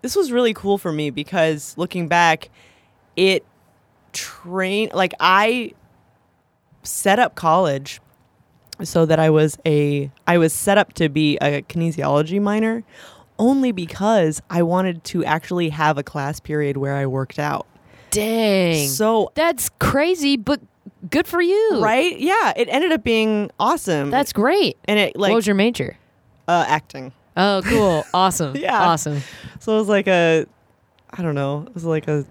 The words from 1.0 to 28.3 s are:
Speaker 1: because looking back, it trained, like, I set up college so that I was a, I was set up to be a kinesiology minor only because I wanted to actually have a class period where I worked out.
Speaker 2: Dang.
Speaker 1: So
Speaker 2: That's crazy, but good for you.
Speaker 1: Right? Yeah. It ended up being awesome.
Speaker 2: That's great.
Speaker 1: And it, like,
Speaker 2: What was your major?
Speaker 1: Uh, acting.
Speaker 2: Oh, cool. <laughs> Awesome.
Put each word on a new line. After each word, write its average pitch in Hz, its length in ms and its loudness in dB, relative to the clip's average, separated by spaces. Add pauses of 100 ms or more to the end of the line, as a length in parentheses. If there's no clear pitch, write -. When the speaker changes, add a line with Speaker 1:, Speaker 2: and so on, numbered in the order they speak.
Speaker 1:
because 160 680 -2
looking 170 300 -6
back, 170 420 2 (640)
it 185 320 2 (680)
trained, 190 800 -4
like, 185 280 0
I 214 520 2 (1080)
set 208 380 0
up 208 160 0
college 156 640 0 (840)
so 165 240 2
that 160 140 2
I 160 100 4
was 156 340 4
a, 147 460 0 (160)
I 175 120 4
was 160 140 4
set 202 260 2
up - 160 0
to 160 140 0
be 147 300 0
a 143 240 -2
kinesiology 160 800 -2
minor 220 400 -2 (560)
only 254 320 2
because 180 800 0
I 175 140 0
wanted 180 400 -2
to 170 200 -4
actually 165 440 -2
have 151 280 0
a 143 60 -4
class 147 380 -8
period 147 360 -4
where 139 200 -4
I 139 100 -2
worked 131 320 -4
out. 147 300 -6 (420)
Speaker 2:
Dang. 196 800 0
Speaker 1:
So 214 460 0
Speaker 2:
That's 320 440 0
crazy, 285 580 0
but 254 240 -2 (480)
good 302 180 0
for 349 140 -2
you. 392 400 2
Speaker 1:
Right? 254 400 0
Yeah. 339 340 0
It 233 140 -2
ended 320 240 0
up 226 100 -2
being 220 560 0
awesome. 175 520 0
Speaker 2:
That's 262 240 -2
great. 269 500 2
Speaker 1:
And 208 140 0
it, 196 180 0
like, 190 140 0
Speaker 2:
What 220 60 4
was 202 100 0
your 202 100 2
major? 196 400 0 (500)
Speaker 1:
Uh, 170 220 2
acting. 139 460 -4 (240)
Speaker 2:
Oh, 190 260 2
cool. 202 440 2
<laughs> - 40 -8
Awesome. 175 420 0